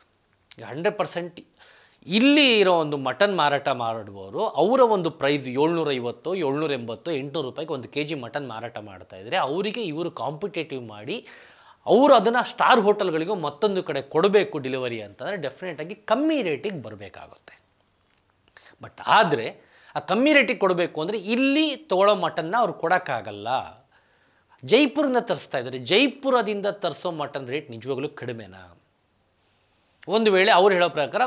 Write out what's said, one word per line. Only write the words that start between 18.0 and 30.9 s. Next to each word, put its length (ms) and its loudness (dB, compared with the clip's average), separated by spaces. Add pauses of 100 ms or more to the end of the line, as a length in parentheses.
But 100 -18 (140)
ಆದ್ರೆ 540 2 (360)
ಆ 20 -2
ಕಮ್ಮಿ 340 2
ರೇಟಿಗೆ 260 4
ಕೊಡಬೇಕು 420 0
ಅಂದ್ರೆ 180 -4
ಇಲ್ಲಿ 580 0
ತಗೊಳ್ಳೋ 380 2
ಮಟನ್ನ 440 -4
ಅವ್ರು 140 0
ಕೊಡಕ್ಕಾಗಲ್ಲ. 760 -4 (1160)
ಜೈಪುರದಿಂದ 560 2
ತರಿಸ್ತಾ 380 -6
ಇದ್ದಾರೆ, 200 -8
ಜೈಪುರದಿಂದ 880 0
ತರಿಸೋ 440 -4
ಮಟನ್ 380 -8
ರೇಟ್ 220 -8
ನಿಜವಾಗ್ಲೂ 380 -6
ಕಡಿಮೆನಾ? 680 -14 (1300)
ಒಂದು 240 2
ವೇಳೆ 200 6
ಅವ್ರು 220 6
ಹೇಳೋ 140 4
ಪ್ರಕಾರ 380 -2